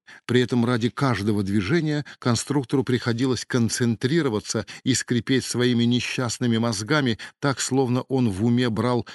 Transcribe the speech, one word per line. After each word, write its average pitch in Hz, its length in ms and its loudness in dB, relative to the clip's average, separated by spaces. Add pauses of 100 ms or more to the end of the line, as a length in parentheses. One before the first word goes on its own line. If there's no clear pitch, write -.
(260)
При 123 160 4
этом 120 240 2
ради 120 240 0
каждого 104 520 0
движения 143 640 0 (140)
конструктору 131 680 0
приходилось 123 600 -2
концентрироваться 117 1200 0 (180)
и 131 80 2
скрипеть 123 540 0
своими 120 380 2
несчастными 120 760 0
мозгами 117 600 0 (200)
так, 139 220 0
словно 127 420 0
он 127 260 0
в 95 160 -2
уме 120 240 2
брал 117 460 0